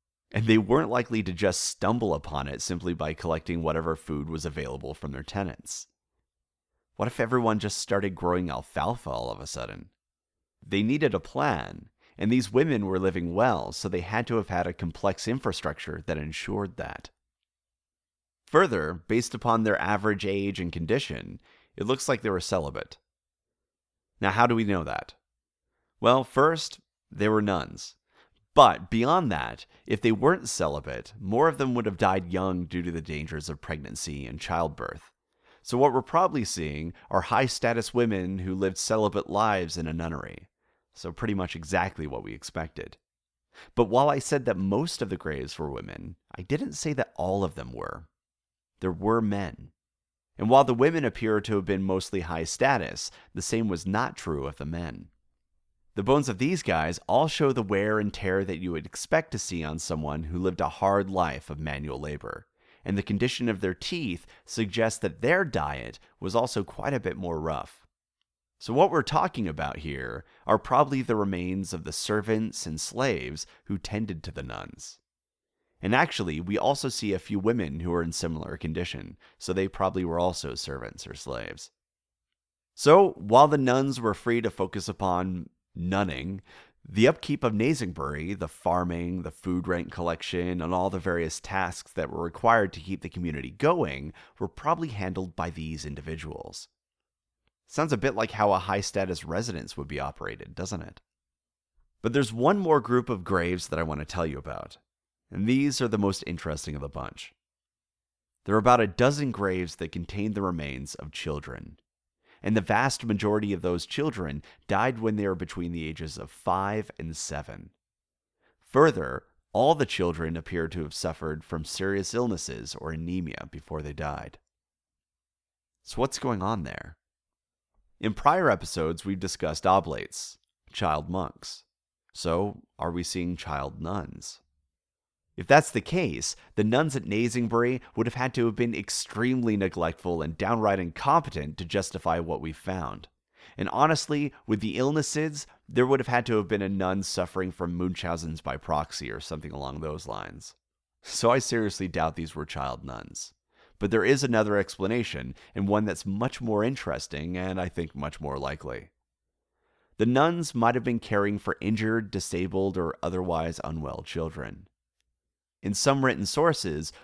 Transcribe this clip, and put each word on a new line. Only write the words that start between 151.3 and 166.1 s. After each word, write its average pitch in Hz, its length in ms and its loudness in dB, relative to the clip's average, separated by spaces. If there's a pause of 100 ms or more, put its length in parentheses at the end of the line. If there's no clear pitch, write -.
I 131 80 6
seriously 110 480 0
doubt 80 300 0
these 80 180 -6
were 76 120 -6
child 67 360 -6
nuns. - 520 -14 (440)
But 101 120 0
there 107 140 6
is 131 180 6
another 110 360 4
explanation, 95 760 -2 (200)
and 98 120 0
one 104 200 4
that's 92 180 -4
much 104 380 -2
more 107 200 2
interesting 87 760 -4
and 92 200 -4
I 90 120 -2
think 82 260 -6
much 71 240 -8
more 69 180 -6
likely. 67 520 -8 (1080)
The - 80 2
nuns 151 500 4
might 117 200 4
have 120 100 -2
been 120 140 0
caring 104 400 0
for - 240 -4
injured, 110 480 0
disabled, 95 640 -2
or 85 260 -2
otherwise 87 600 -2
unwell 76 380 -6
children. 78 640 -8 (960)
In 98 100 0
some 139 320 4
written 113 220 2